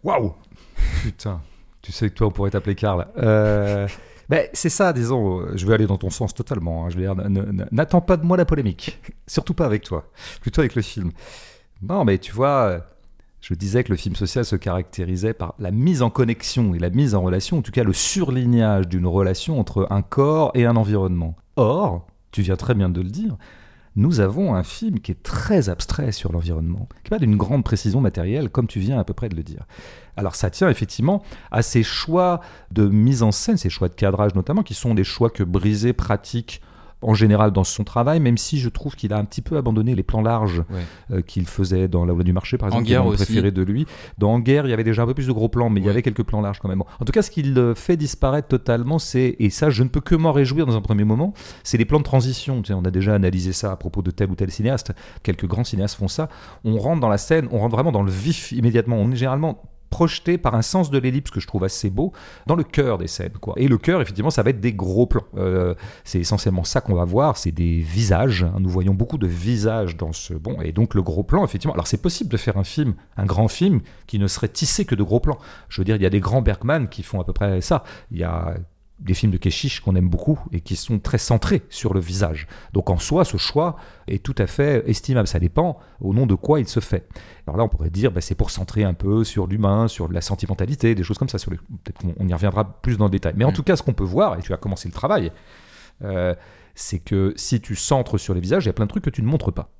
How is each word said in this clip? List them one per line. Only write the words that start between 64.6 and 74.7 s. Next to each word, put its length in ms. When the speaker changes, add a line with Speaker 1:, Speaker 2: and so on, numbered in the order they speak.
Speaker 1:
gros 320
plans. 160
Euh, 380
c'est 160
essentiellement 440
ça 180
qu'on 140
va 100
voir, 320
c'est 140
des 300
visages, 600
hein. 180
Nous 120
voyons 240
beaucoup 240
de 80
visages 680
dans 160
ce... 220
Bon, 280
et 100
donc 240
le 80
gros 180
plan, 240
effectivement... 300
Alors, 100
c'est 160
possible 300
de 60
faire 200
un 60
film, 320
un 100
grand 200
film, 340
qui 100
ne 80
serait 240
tissé 360